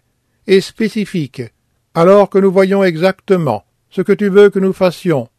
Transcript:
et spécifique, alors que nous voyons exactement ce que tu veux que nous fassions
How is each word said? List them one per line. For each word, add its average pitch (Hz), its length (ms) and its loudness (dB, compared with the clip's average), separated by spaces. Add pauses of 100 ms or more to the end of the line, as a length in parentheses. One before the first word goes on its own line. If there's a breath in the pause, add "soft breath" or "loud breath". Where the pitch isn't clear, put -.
(480)
et 196 120 2
spécifique, 185 840 -6 (500)
alors 190 340 4
que 196 120 -2
nous 196 120 2
voyons 190 320 0
exactement 170 800 -2 (280)
ce 190 100 -6
que 190 100 -4
tu 202 160 0
veux 202 220 4
que 196 80 -4
nous 190 160 -2
fassions 160 640 -4